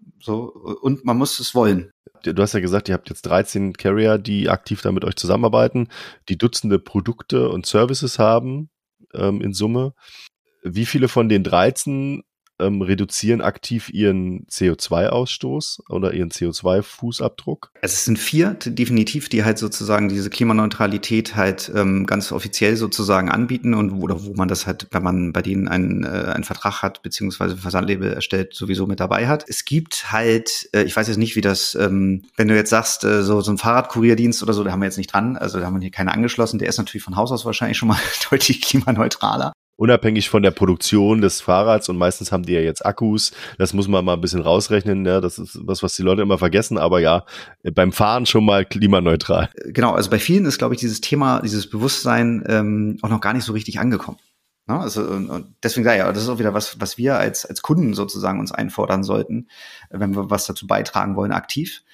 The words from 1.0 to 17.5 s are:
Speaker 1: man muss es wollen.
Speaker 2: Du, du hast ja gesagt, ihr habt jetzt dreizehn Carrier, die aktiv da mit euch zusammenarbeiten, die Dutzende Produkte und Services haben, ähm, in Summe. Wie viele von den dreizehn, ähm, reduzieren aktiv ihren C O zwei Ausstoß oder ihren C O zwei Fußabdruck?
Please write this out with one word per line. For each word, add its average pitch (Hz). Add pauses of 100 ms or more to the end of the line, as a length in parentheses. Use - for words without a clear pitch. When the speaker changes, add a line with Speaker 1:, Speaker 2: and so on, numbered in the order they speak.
Speaker 1:
man 120
muss 131
es 123
wollen. 104 (320)
Speaker 2:
Du, 85
du 90
hast -
ja 104
gesagt, 90
ihr 95
habt -
jetzt -
dreizehn 95
Carrier, 110
die 101
aktiv -
da 101
mit 95
euch 95
zusammenarbeiten, 117 (400)
die -
Dutzende 107
Produkte 120
und 90
Services 123
haben, 127 (420)
ähm, 98
in 101
Summe. 117 (680)
Wie 95
viele 131
von 117
den 101
dreizehn, 131 (380)
ähm, 98
reduzieren 98
aktiv -
ihren 95
C 92
O 82
zwei 85
Ausstoß 131
oder 95
ihren 87
C -
O 85
zwei 92
Fußabdruck? - (100)